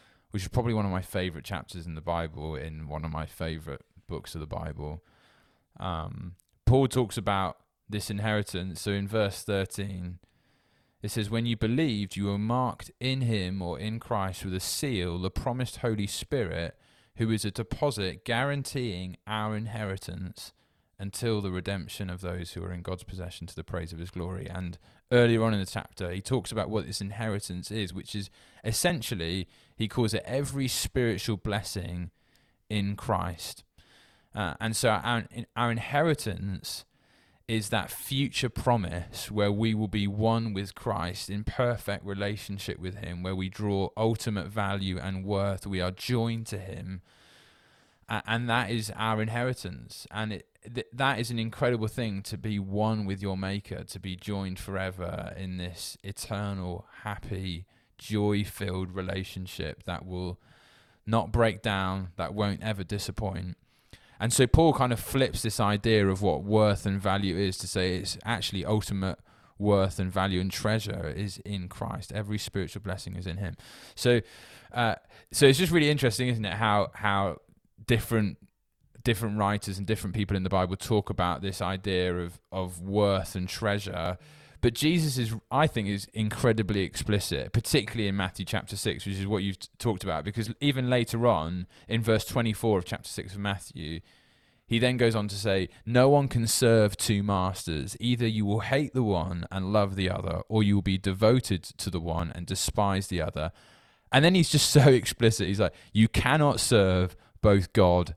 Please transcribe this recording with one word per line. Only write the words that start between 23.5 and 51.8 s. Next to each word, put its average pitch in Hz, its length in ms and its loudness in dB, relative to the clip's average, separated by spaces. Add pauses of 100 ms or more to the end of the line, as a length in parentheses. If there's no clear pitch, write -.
the - 80 -8
praise 85 280 -8
of 82 60 -10
his 87 120 -10
glory." 90 380 -8
And 92 300 -8 (320)
earlier 117 320 6
on 113 120 4
in 101 60 2
the 92 60 -4
chapter, - 460 -8
he 95 80 -6
talks 127 320 -2
about 107 180 -2
what 107 160 -2
this 101 140 -6
inheritance 101 720 -6
is, 101 200 -4
which - 220 -10
is 101 160 -8 (340)
essentially, 104 840 -2 (260)
he 110 140 -2
calls 110 260 0
it 104 100 -2
every 135 440 -4
spiritual 117 680 -2
blessing 92 760 -6 (560)
in 101 260 0
Christ. 90 720 -4 (680)
Uh, 95 280 -2
and 110 160 -2
so 123 140 4
our, 110 340 0 (320)
our 117 160 2
inheritance 113 1120 -2 (640)
is 110 220 -2
that 104 200 -2
future - 580 -2
promise 101 800 -2
where 104 220 2
we 110 240 2
will 107 140 0
be 101 180 0
one 110 480 2
with 95 220 -6
Christ 87 520 -4
in 101 140 -4
perfect 113 600 -2
relationship 101 760 -6
with 92 200 -8
him, 87 260 -8
where 95 100 -2
we 95 140 -2
draw 98 480 0
ultimate 110 500 0
value 98 540 -2
and 95 240 -6
worth. 98 420 -2
We 95 140 -2
are 90 100 0
joined 113 560 -2
to 101 120 -8
him. 95 440 -10 (1080)
A-, 110 160 -4
and 117 240 0
that 117 220 2
is 107 240 -2
our 110 260 0
inheritance. 110 920 -6
And 107 220 -4
it, - 120 -12 (260)
th-, 120 200 -6
that 131 260 0
is 117 140 -4
an 117 80 -2
incredible 113 480 0